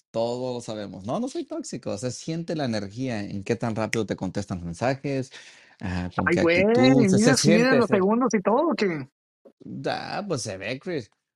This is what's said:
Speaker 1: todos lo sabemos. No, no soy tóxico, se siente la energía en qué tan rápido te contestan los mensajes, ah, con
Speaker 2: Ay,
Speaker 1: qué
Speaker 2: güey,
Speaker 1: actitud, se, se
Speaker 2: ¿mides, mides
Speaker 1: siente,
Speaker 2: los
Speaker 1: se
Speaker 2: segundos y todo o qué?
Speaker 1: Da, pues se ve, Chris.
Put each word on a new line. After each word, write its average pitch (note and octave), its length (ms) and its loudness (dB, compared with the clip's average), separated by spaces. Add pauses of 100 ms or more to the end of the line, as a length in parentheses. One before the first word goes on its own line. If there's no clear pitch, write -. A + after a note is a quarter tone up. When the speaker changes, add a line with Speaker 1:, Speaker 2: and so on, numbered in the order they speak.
(120)
Speaker 1:
todos B2 440 -2
lo A#2+ 60 -8
sabemos. G2+ 440 -10
No, C#3 140 -2
no B3 80 -4
soy D#4 180 -8
tóxico, B2 520 -8
se A#2+ 140 -6
siente E3 440 -6
la D3+ 100 -2
energía A2 560 -4
en G2 220 -8
qué A#2+ 120 0
tan A#2 200 -4
rápido A2 300 -2
te F#2+ 100 -4
contestan F#2+ 440 -6
los E2+ 60 -10
mensajes, C3 640 -4 (480)
ah, F2+ 360 -4
con - 120 -2
Speaker 2:
Ay, - 80 2
Speaker 1:
qué - 60 4
Speaker 2:
güey, E3+ 200 4
Speaker 1:
actitud, A#3 220 4
se, C4 80 8
se A3 260 6
Speaker 2:
¿mides, - 0 -
mides A#3 220 6
Speaker 1:
siente, A#3 380 6
Speaker 2:
los A#3 100 4
Speaker 1:
se - 80 4
Speaker 2:
segundos G#3+ 380 2
y A3 80 2
todo B3+ 280 2
o C4 60 0
qué? E3 340 -2 (500)
Speaker 1:
Da, C3+ 680 -6
pues D3+ 160 -4
se G2 140 -8
ve, G#2 220 -6
Chris. D3+ 300 -8 (260)